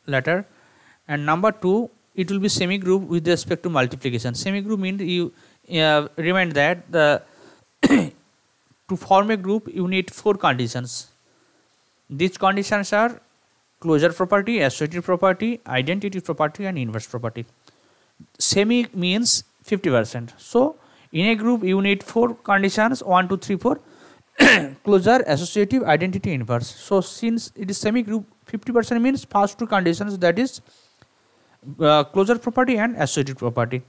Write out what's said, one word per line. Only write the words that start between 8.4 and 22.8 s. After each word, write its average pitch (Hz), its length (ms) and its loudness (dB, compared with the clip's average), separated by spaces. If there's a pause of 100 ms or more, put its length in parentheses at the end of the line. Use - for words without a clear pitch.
to 190 60 -4
form 196 360 2
a 220 60 0
group 196 360 -4
you 180 140 -4
need 185 240 -2
four - 240 0
conditions. 127 760 -4 (1000)
These 170 280 -2
conditions 196 560 0
are 226 260 0 (600)
closure 165 340 2
property, 196 460 0
associative 156 440 -2
property, 190 640 0
identity 185 540 -4
property, 156 440 -4
and 190 120 -4
inverse 113 300 -6
property. 117 380 -8 (920)
Semi 226 540 2
means 190 500 0 (200)
fifty 185 260 -2
percent. 117 480 -2
So 269 400 0 (340)
in 170 160 0
a 226 80 2
group 220 280 0
you 190 180 2
need 196 220 0
four 233 320 0
conditions, 202 680 0